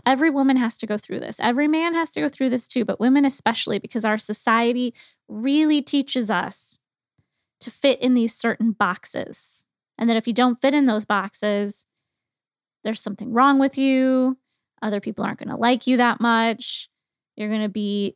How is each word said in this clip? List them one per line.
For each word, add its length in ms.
Every 240
woman 280
has 200
to 100
go 100
through 220
this. 200
Every 280
man 260
has 200
to 80
go 80
through 200
this 180
too, 180
but 140
women 260
especially, 540
because 260
our 120
society 760
really 540
teaches 500
us 480
to 120
fit 300
in 120
these 200
certain 380
boxes. 920
And 120
that 80
if 100
you 60
don't 280
fit 120
in 120
those 200
boxes, 800
there's 180
something 320
wrong 260
with 180
you. 600
Other 180
people 260
aren't 140
gonna 180
like 300
you 100
that 220
much. 680
You're 140
gonna 200
be 460